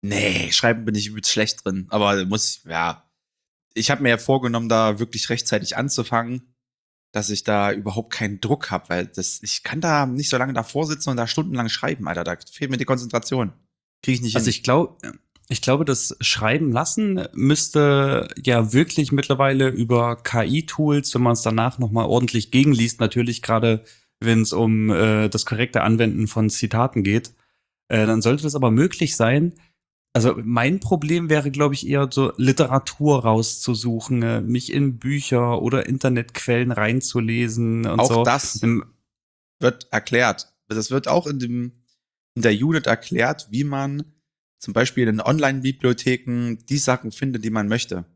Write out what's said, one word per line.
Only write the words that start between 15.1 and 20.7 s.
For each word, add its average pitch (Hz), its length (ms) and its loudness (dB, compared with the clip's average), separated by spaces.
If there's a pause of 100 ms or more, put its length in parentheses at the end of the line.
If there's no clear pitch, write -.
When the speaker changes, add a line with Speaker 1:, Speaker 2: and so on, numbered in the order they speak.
Speaker 2:
ich - 140 -4
glaube, 143 240 0
das - 340 -2
Schreiben 123 520 0
lassen 185 600 -2
müsste 139 960 2 (160)
ja 117 300 2
wirklich 147 380 2
mittlerweile 135 580 2
über 117 480 2
K-I-Tools, 143 1000 0